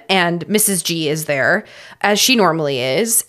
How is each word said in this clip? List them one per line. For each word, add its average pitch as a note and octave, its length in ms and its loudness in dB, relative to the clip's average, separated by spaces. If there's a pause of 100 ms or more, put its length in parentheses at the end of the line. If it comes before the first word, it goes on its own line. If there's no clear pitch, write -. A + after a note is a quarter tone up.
and F3 400 0
Missus G3+ 340 0
G E3 260 -4
is D#3 160 -4
there, C#3+ 400 0 (360)
as G3+ 180 2
she C4 160 2
normally D#3+ 440 2
is, D#3+ 500 -2